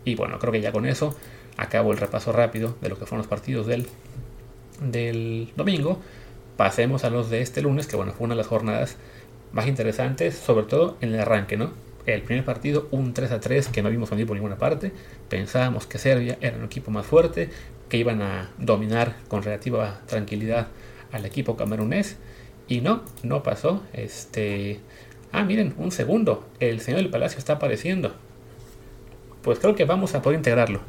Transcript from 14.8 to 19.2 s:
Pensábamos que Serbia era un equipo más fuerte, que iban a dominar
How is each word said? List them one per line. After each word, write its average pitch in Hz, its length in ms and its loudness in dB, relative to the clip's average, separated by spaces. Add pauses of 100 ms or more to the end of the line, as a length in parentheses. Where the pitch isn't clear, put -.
Pensábamos 120 580 0
que - 100 -8
Serbia 123 440 4
era 113 160 -2
un 113 80 -6
equipo 110 260 -6
más 104 140 -2
fuerte, 165 440 6 (380)
que 120 100 0
iban 117 240 2
a 95 360 -4
dominar 110 580 2 (120)